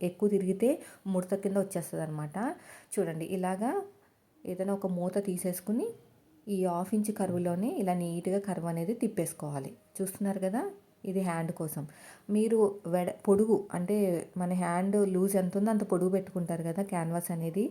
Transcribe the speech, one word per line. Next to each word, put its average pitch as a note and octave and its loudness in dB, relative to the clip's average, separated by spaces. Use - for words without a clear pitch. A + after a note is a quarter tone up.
ఎక్కువ F3+ 0
తిరిగితే F#3+ 2
ముడత F#3 0
కింద G3 -2
వచ్చేస్తుంది E3+ -2
అనమాట. D3+ -6
చూడండి, E3 -2
ఇలాగా F#3+ 0
ఏదైనా F#3+ -2
ఒక G3 -2
మూత F3+ -2
తీసేసుకుని G3 -2
ఈ G3+ -2
హాఫ్ F3+ 0
ఇంచ్ G#3+ 2
కర్వ్లోనే F3+ 0
ఇలా F#3 2
నీట్‌గా F3 0
కర్వ్ F3 -4
అనేది E3 -2
తిప్పేసుకోవాలి. D#3+ -4
చూస్తున్నారు G3 -4
కదా, F#3+ 0
ఇది F#3+ 0
హ్యాండ్ E3 0
కోసం. D#3 -6
మీరు A3 4
వెడ-, F3+ 0
పొడుగు G#3+ 6
అంటే F3+ 0
మన F3+ 0
హ్యాండ్ F3+ 2
లూజ్ F#3+ 2
ఎంత F#3 2
ఉందో G#3+ 2
అంత G#3 2
పొడుగు F#3 2
పెట్టుకుంటారు F3 -2
కదా E3 -2
క్యాన్వాస్ E3+ -2
అనేది. E3 0